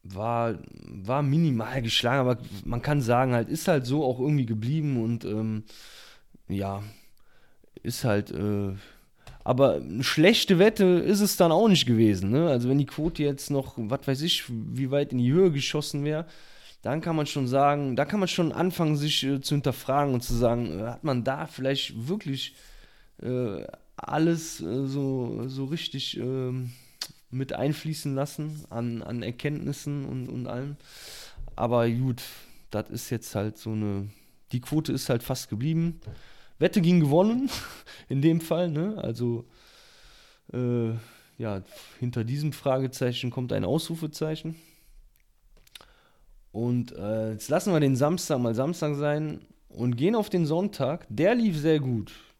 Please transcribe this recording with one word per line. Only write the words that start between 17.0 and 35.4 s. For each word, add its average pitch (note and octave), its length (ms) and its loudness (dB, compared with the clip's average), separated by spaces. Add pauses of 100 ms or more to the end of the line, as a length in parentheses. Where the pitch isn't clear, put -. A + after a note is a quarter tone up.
kann E3 140 -2
man D3 120 0
schon C3+ 200 -2
sagen, C#3 480 2
da C#3+ 100 2
kann G#3 140 -2
man F#3 80 2
schon E3 240 0
anfangen, E3+ 460 0
sich, D3 260 0
äh, C3+ 160 0
zu C#3+ 140 -2
hinterfragen C#3 600 0
und A#2+ 80 -2
zu - 100 -2
sagen, A#2 460 2
äh, G#2+ 60 -4
hat A#2+ 180 -10
man B2+ 200 0
da C#3+ 220 -2
vielleicht C3 640 -4
wirklich, D3+ 480 -6 (680)
äh, A#2+ 460 -4 (300)
alles, D#3+ 640 0
äh, A#2+ 260 -2
so, C3 600 -2
so C3+ 180 -6
richtig, D#3 520 -6
ähm, B2+ 540 -4 (600)
mit C3 200 -4
einfließen D3 600 -2
lassen D3+ 560 -6
an, A#2 320 -4
an A#2 220 -8
Erkenntnissen C#3+ 800 -6
und, B2+ 240 -6
und B2+ 200 -8
allem. C#3 280 -8 (800)
Aber A#2 340 2
gut, B2 320 0 (500)
das G#2+ 180 -4
ist - 200 -10
jetzt - 260 -6
halt G#2+ 220 -2
so A2 140 -8
eine, G#2 380 -2 (420)
die B2+ 80 -2
Quote D3+ 320 -2
ist - 160 -4
halt A#2+ 160 0
fast - 260 -6